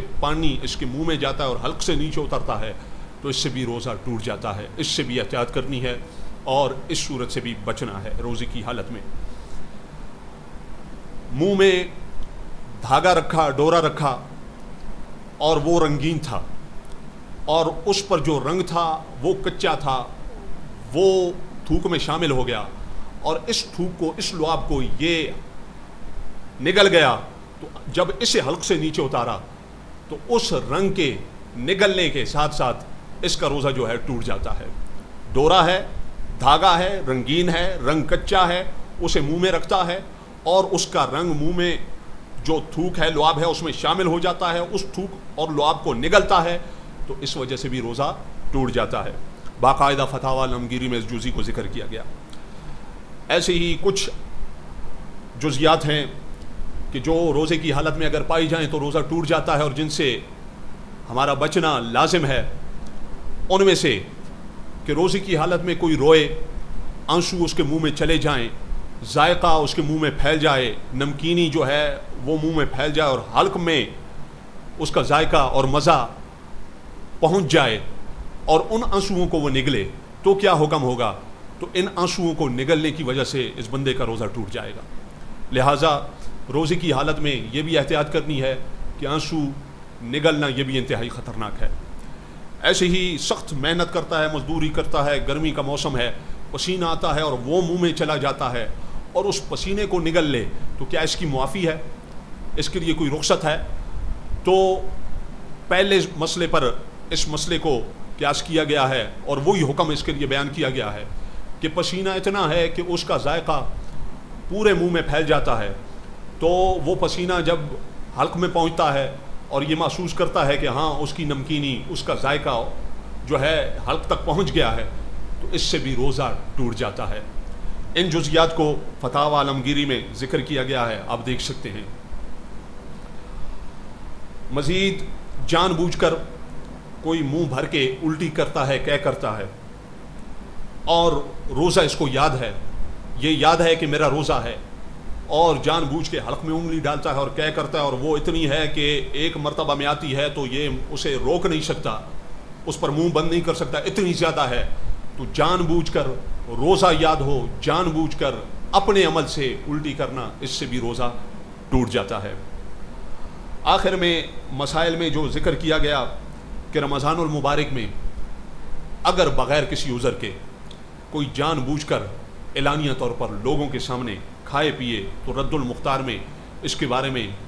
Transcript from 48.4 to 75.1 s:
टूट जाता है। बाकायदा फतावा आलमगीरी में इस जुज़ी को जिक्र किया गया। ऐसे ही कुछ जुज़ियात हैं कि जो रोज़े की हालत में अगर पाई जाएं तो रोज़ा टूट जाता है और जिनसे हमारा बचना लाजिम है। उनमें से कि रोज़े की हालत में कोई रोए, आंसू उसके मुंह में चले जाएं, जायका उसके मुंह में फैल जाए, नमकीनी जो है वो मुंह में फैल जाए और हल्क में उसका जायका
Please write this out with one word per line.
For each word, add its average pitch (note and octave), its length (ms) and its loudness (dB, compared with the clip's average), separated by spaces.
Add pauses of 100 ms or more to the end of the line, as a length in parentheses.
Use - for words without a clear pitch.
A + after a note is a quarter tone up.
टूट C3 180 2
जाता A2+ 300 0
है। G2+ 120 -4 (480)
बाकायदा C#3 460 4
फतावा C3 360 0
आलमगीरी B2 440 -2
में B2 120 0
इस A2 60 -6
जुज़ी A#2 260 -4
को A2+ 120 2
जिक्र A2 240 -2
किया F#2+ 200 -6
गया। - 160 -6 (1300)
ऐसे F3 220 2
ही E3+ 220 2
कुछ G3 340 2 (1300)
जुज़ियात D#3 480 4
हैं D3+ 200 0 (880)
कि C#3 80 -2
जो D3 120 2 (180)
रोज़े D#3 260 2
की D3+ 140 0
हालत D3 260 2
में E3 80 2
अगर D#3 180 2
पाई E3 240 2
जाएं D#3 220 0
तो D#3 100 0
रोज़ा C#3+ 240 0
टूट D#3+ 220 0
जाता D#3 300 2
है D3 100 2
और D3 80 -2
जिनसे D3+ 340 0 (1040)
हमारा C#3 260 2
बचना D3+ 460 2
लाजिम C#3+ 440 2
है। C3 160 2 (1080)
उनमें F#3+ 240 8
से D#3+ 180 4 (960)
कि D3+ 60 0
रोज़े F3+ 260 2
की F#3+ 160 -2
हालत E3 260 2
में E3+ 180 0
कोई D#3+ 180 4
रोए, D3+ 280 8 (840)
आंसू E3+ 360 2
उसके E3 180 0
मुंह D#3 200 2
में D3 120 2
चले D#3+ 240 4
जाएं, B2+ 300 0 (560)
जायका E3 540 6
उसके D3 220 2
मुंह D#3 200 2
में D3 160 0
फैल D#3 220 4
जाए, C3 360 4 (200)
नमकीनी D3+ 540 2
जो D3+ 140 2
है C#3+ 380 0 (160)
वो C#3 200 0
मुंह D#3 200 0
में C#3+ 100 4
फैल C#3 260 0
जाए D3+ 140 4
और B2 180 0 (100)
हल्क F#3+ 240 4
में D#3 360 2 (840)
उसका D#3 240 0
जायका D3 420 4